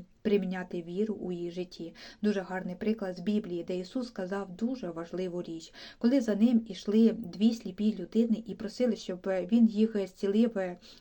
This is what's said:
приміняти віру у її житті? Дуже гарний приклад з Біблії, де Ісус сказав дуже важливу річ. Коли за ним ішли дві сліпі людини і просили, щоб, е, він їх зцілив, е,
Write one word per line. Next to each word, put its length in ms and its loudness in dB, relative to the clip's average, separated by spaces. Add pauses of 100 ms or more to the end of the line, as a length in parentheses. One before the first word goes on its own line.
(220)
приміняти 600 0
віру 320 -2
у 180 -6
її 200 -6
житті? 420 -10 (280)
Дуже 200 2
гарний 340 -6
приклад 420 -2
з 20 -10
Біблії, 440 -2
де 140 -4
Ісус 300 -6
сказав 480 -6
дуже 340 -4
важливу 520 -6
річ. 320 -12 (260)
Коли 220 4
за 140 0
ним 320 6
ішли 440 4
дві 420 0
сліпі 460 -2
людини 480 2
і 80 -6
просили, 400 -2
щоб, 320 -8
е, 240 0
він 160 8
їх 400 2
зцілив, 500 2
е, 200 -2 (240)